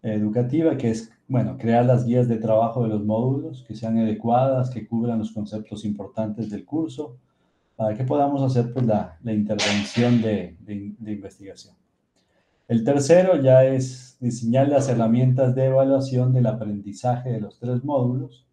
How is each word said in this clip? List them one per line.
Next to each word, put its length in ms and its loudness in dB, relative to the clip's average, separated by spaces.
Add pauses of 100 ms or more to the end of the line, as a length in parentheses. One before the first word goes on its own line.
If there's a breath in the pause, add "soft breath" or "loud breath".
educativa, 720 0
que 140 -2
es, 200 -6 (160)
bueno, 320 -2
crear 260 2
las 200 4
guías 240 2
de 80 0
trabajo 480 2
de 60 0
los 140 -2
módulos, 640 -2
que 80 -14
sean 240 -2
adecuadas, 720 0
que 160 -10
cubran 320 -2
los 140 -6
conceptos 520 -10
importantes 680 -6
del 140 -10
curso, 520 -8 (580)
para 220 -4
que 80 -6
podamos 380 0
hacer, 300 0
pues, 140 -2
la, 360 -2
la 100 -6
intervención 880 0
de, 400 -4
de, 380 -12
de 140 -10
investigación. 600 -16 (960)
El 160 0
tercero 560 4
ya 240 8
es 560 -4
diseñar 480 0
las 200 2
herramientas 680 2
de 100 0
evaluación 680 2
del 140 4
aprendizaje 840 -4
de 100 -4
los 180 -12
tres 240 -4
módulos 720 -4